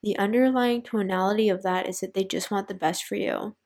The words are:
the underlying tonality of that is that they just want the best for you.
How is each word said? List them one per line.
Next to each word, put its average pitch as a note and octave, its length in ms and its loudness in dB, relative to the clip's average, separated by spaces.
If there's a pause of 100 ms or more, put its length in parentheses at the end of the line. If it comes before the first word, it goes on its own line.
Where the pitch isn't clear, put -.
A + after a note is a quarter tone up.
the G#3 140 0
underlying A#3+ 640 2
tonality G3+ 680 2
of F#3+ 120 0
that F#3 240 0
is F#3 140 -6
that F#3+ 140 -8
they F#3+ 100 2
just - 260 -4
want G3+ 160 -2
the G3+ 60 -10
best F3+ 320 -2
for - 100 -6
you. G#3 400 -4 (120)